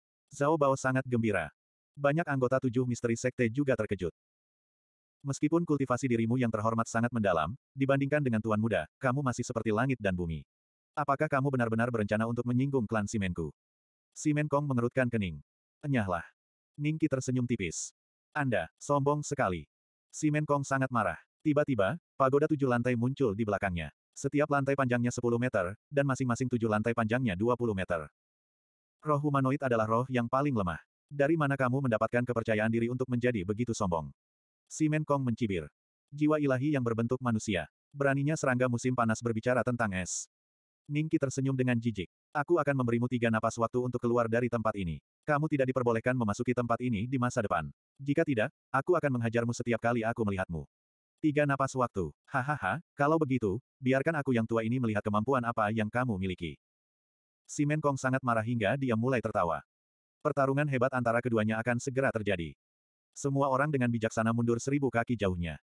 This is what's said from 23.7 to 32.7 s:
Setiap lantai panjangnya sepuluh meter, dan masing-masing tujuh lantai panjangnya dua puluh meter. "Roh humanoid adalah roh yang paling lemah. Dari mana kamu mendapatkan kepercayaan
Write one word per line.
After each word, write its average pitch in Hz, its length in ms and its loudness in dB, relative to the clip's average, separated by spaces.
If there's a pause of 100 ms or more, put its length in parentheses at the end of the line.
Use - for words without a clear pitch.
Setiap 143 320 0
lantai 139 240 2
panjangnya 123 400 2
sepuluh 120 240 0
meter, 107 480 0
dan 143 240 0
masing-masing 123 400 0
tujuh 113 160 0
lantai 107 320 2
panjangnya 113 400 2
dua 117 160 2
puluh 117 240 0
meter. 82 320 -2 (960)
"Roh 147 160 2
humanoid 139 400 2
adalah 117 240 2
roh 113 240 0
yang 123 160 0
paling 135 320 0
lemah. 87 240 -2 (240)
Dari 143 320 2
mana 139 160 2
kamu 135 320 0
mendapatkan 117 400 0
kepercayaan 113 480 0